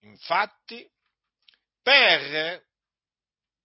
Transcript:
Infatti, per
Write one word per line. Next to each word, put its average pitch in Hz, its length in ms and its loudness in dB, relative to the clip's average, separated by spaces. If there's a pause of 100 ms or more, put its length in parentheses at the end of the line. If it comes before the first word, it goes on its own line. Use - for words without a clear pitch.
Infatti, 180 880 -8 (920)
per 165 800 0 (1000)